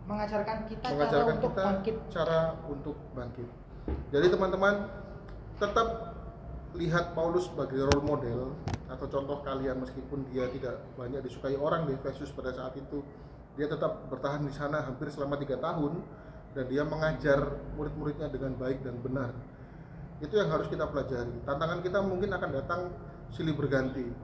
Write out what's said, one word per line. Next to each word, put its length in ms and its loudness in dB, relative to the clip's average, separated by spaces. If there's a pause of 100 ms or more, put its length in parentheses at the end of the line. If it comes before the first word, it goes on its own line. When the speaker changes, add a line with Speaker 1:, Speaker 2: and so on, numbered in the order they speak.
Speaker 1:
mengajarkan 640 0
kita 220 -4
Speaker 2:
mengajarkan 260 4
Speaker 1:
cara 160 8
untuk 220 2
Speaker 2:
kita 100 4
Speaker 1:
bangkit. 320 4 (160)
Speaker 2:
cara 280 6 (280)
untuk 280 -4 (180)
bangkit. 340 -6 (640)
Jadi, 180 6
teman-teman, 460 6 (840)
tetap 320 4 (840)
lihat 400 2
Paulus 320 4
sebagai 400 0
role 160 8
model 560 0 (320)
atau 160 -6
contoh 400 -2
kalian, 320 -2
meskipun 560 -6
dia 160 0
tidak 320 -4 (160)
banyak 240 -4
disukai 320 -4
orang 320 2
di 80 0
Efesus 400 -6
pada 160 -4
saat 240 -6
itu. 260 -6 (540)
Dia 160 0
tetap 400 -2
bertahan 320 -2
di 80 0
sana 320 -2
hampir 320 -4
selama 240 -2
tiga 240 0
tahun 400 0 (560)
dan 80 0
dia 160 2
mengajar 720 4 (240)
murid-muridnya 480 -2
dengan 320 -4
baik 240 0
dan 160 -6
benar. 320 -2 (880)
Itu 160 -6
yang 160 6
harus 160 4
kita 240 0
pelajari. 560 -2
Tantangan 320 0
kita 240 2
mungkin 320 2
akan 160 0
datang 300 0 (500)
silih 240 0
berganti 560 0 (140)